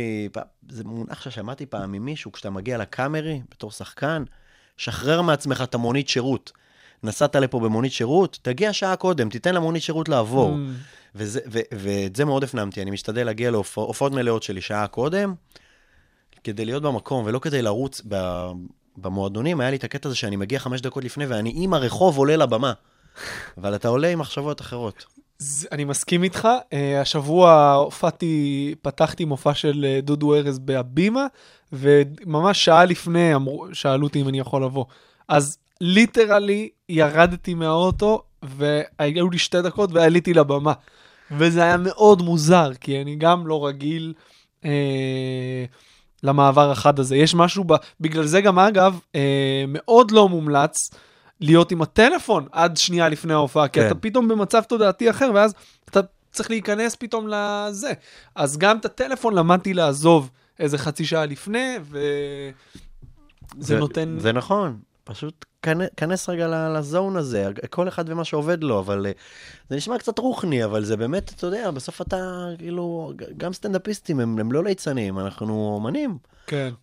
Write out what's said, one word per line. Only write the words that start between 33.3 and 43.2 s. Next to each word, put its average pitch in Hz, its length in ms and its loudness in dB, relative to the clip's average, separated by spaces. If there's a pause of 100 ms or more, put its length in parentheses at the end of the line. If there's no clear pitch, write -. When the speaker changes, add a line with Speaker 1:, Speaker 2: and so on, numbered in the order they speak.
Speaker 2:
אמרו, 135 380 -4
שאלו 139 340 0
אותי 143 140 -2
אם 139 60 -2
אני 135 120 -2
יכול 135 240 -4
לבוא. 131 220 -4 (420)
אז 143 300 2 (240)
ליטרלי 208 880 4 (200)
ירדתי 165 640 2
מהאוטו, 175 680 0 (220)
והיו 147 840 -2
לי 175 80 -2
שתי 175 240 0
דקות 185 320 -2
ועליתי 165 400 4
לבמה. 143 400 4 (580)
וזה 165 320 2
היה 175 140 4
מאוד 190 440 6
מוזר, 170 500 4 (100)
כי 139 200 -4
אני 143 140 -8
גם 165 320 4